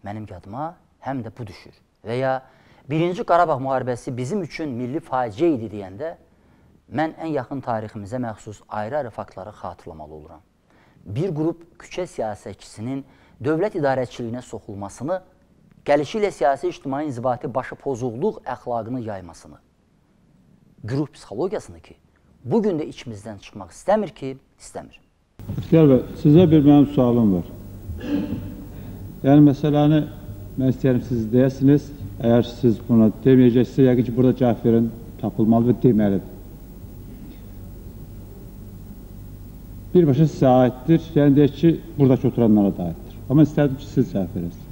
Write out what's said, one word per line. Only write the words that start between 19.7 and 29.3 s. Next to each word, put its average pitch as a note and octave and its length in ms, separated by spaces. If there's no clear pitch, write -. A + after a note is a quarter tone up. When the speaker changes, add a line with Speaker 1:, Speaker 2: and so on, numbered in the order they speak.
Speaker 1:
güruh C3+ 300
psixologiyasını C#3 680
ki, - 160
bu F#3+ 200
gün F3+ 160
də D#3 100
içimizdən G#2+ 560
çıxmaq F#2 320
istəmir G3 380
ki, C3 220
istəmir. - 380
Speaker 2:
İxtiyar D#3+ 300
bəy, B2+ 140
sizə D#3+ 320
bir D#3 140
mənim C#3+ 300
sualım A#2+ 420
var. E2 100
Yəni, C#3+ 200